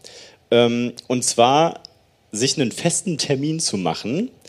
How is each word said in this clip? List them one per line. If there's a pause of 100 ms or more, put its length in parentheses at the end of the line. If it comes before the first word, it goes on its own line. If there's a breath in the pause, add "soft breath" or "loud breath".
(500 loud breath)
Ähm, (120)
und
zwar (520)
sich
einen
festen
Termin
zu
machen (180 loud breath)